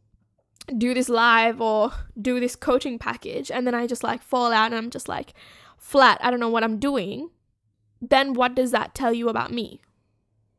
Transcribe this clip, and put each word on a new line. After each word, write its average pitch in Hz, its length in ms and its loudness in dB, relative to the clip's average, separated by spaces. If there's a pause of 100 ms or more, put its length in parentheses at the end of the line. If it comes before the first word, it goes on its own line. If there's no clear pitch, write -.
(760)
do 240 180 0
this 247 140 0
live 233 520 4
or 220 300 2 (300)
do 247 180 0
this 247 160 -2
coaching 254 440 -2
package," - 520 -8
and 254 160 -2
then 240 80 0
I 240 140 -2
just, 240 160 -6
like, 233 180 -4
fall 240 300 0
out 220 140 4
and 233 100 -2
I'm 226 140 -6
just, - 180 -12
like, - 260 -8 (420)
flat, 262 460 4
I 247 80 2
don't 247 100 -2
know 233 80 -2
what 226 140 2
I'm 220 160 0
doing, 262 520 -4 (720)
then 269 340 2
what 247 200 2
does 254 160 0
that 220 240 -2
tell 247 180 0
you 233 160 0
about 220 220 -2
me? 233 300 -8 (800)